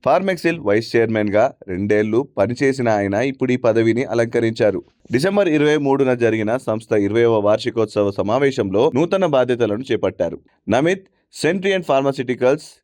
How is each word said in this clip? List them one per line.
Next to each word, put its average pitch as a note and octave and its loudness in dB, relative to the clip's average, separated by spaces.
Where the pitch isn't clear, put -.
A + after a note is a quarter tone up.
Pharmexil E3+ 0
వైస్ A2 0
చైర్మన్గా A2 2
రెండేళ్లు G#2+ 0
పనిచేసిన B2 0
ఆయన G2 -2
ఇప్పుడు C3 -2
ఈ - -4
పదవిని A2+ 2
అలంకరించారు. A2+ 0
డిసెంబర్ F#3+ 2
ఇరవై D3+ 2
మూడున C3+ 2
జరిగిన A2 0
సంస్థ A2 -6
ఇరవైవ A2+ 2
వార్షికోత్సవ A2 0
సమావేశంలో A2+ 0
నూతన F3+ 0
బాధ్యతలను A#2+ 0
చేపట్టారు. F#2 -4
నమిత్ F3 0
Centrion F#3 0
Pharmaceuticals C3+ 0